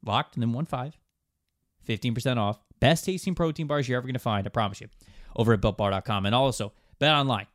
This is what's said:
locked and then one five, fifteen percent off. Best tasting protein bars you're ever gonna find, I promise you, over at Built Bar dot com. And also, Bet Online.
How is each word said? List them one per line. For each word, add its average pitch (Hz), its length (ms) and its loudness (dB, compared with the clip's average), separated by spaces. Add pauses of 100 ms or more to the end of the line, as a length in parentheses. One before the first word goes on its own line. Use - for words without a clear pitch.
locked 113 320 -2
and 117 80 -2
then 117 80 0
one 135 140 -4
five, 135 300 -8 (840)
fifteen 117 320 -2
percent 123 240 -2
off. 104 220 -2 (180)
Best 160 260 4
tasting 185 300 -4
protein 165 320 -2
bars 143 220 -2
you're 127 100 0
ever 127 80 -6
gonna 127 140 -4
find, 104 260 0
I 98 40 -6
promise 101 300 -2
you, - 60 -18 (480)
over 117 180 6
at 101 80 6
Built 104 160 2
Bar 101 140 2
dot 95 140 -2
com. 101 220 -2
And 104 100 2
also, 123 360 0 (280)
Bet 147 120 4
Online. 135 420 2